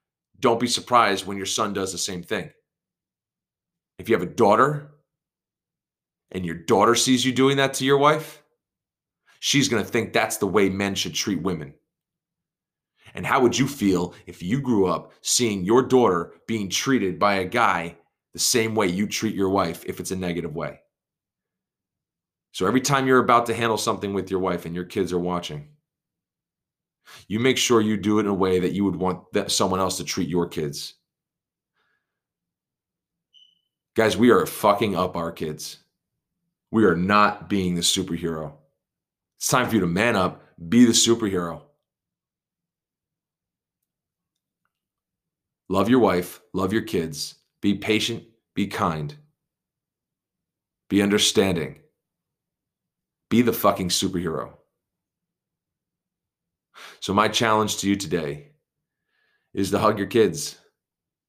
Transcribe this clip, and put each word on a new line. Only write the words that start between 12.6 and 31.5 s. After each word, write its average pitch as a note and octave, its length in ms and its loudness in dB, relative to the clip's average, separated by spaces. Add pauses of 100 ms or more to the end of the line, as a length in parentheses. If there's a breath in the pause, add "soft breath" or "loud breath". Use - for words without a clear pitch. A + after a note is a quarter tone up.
And F#2 120 -10
how C3 160 2
would A#2+ 160 4
you C3+ 100 0
feel F2+ 480 0 (100)
if - 160 -18
you G2+ 180 -4
grew A#2 280 2
up E2 340 -4
seeing G#2 420 -2
your A#2 200 4
daughter A2+ 500 2 (140 loud breath)
being G#2+ 220 -4
treated G2 500 -2
by G2+ 160 2
a F#2+ 100 -2
guy F2+ 500 -2 (380)
the - 60 -12
same A2+ 340 0
way G#2+ 140 2
you F#2+ 200 -2
treat G#2+ 280 -4
your F#2+ 140 0
wife F#2 360 -2
if F2+ 140 -10
it's F2+ 120 -8
a F#2+ 40 -6
negative F2 400 -6
way? D2+ 240 -10 (1700)
So F#2 140 -4
every B2+ 140 2
time C3+ 260 -2
you're C3 120 4
about A#2+ 280 4
to A2+ 60 -2
handle A2+ 240 -2
something G2+ 360 -4
with F#2 160 -4
your F#2+ 100 -2
wife F2+ 260 -2
and E2+ 100 -8
your F2+ 100 -8
kids F2+ 280 -4
are F2+ 60 0
watching, F2 500 -6 (1600 loud breath)
you G#2 120 -4
make B2+ 180 2
sure A#2 240 4
you G#2+ 160 0
do G#2 220 2
it - 20 2
in G2+ 60 0
a G2+ 60 0
way F#2 260 2
that F2 140 0
you G2 120 0
would F#2 100 0
want F2+ 380 -4
that G2+ 180 -2
someone F#2 280 0
else F2+ 180 0
to E2+ 60 -6
treat D#2+ 260 -4
your F2 180 0
kids. D2+ 480 -8 (3000)